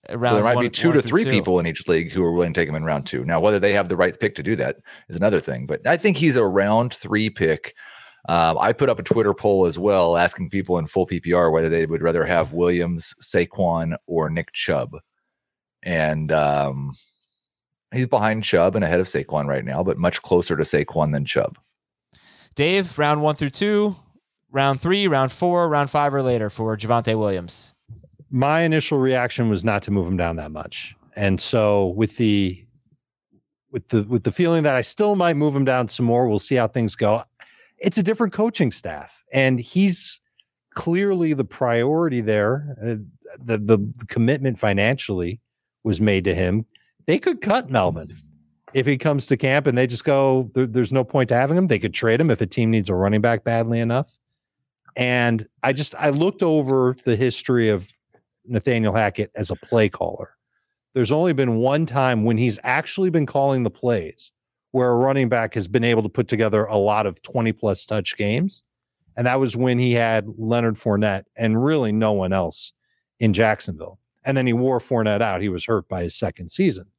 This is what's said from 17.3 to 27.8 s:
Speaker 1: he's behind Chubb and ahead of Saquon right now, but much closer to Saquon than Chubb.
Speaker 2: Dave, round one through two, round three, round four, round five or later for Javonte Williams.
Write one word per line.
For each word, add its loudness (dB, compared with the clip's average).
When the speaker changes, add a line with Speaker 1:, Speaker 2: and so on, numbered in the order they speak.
Speaker 1:
he's -2
behind 2
Chubb 4
and 2
ahead 2
of -2
Saquon -4
right -4
now, -4
but -2
much -2
closer 0
to 0
Saquon 0
than -4
Chubb. -4
Speaker 2:
Dave, -2
round 2
one 0
through -4
two, 0
round 0
three, 0
round 0
four, 0
round 0
five 0
or 0
later 0
for -4
Javonte 0
Williams. -6